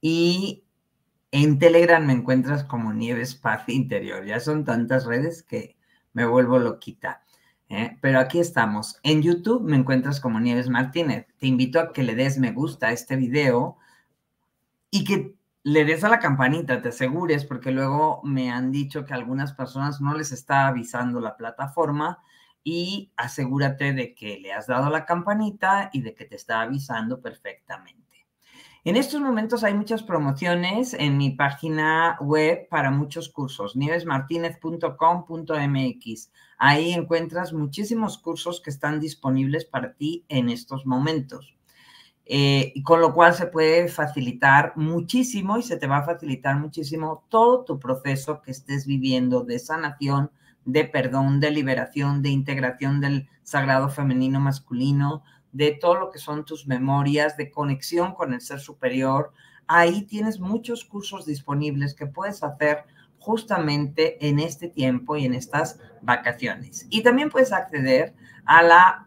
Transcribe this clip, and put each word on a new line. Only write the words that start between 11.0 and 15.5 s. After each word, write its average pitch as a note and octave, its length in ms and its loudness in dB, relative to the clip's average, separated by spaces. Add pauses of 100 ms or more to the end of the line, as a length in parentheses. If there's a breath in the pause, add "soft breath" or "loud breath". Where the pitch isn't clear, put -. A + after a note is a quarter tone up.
Te C#3 80 -4
invito C3 340 2
a D#3+ 120 -4
que C3+ 100 -2
le A#2 120 0
des C#3 240 0
me B2 140 2
gusta C#3 340 -4
a A#2 60 2
este A#2+ 240 -6
video C3 600 0 (1120 soft breath)
y F#3+ 140 0
que D3+ 320 -2 (320)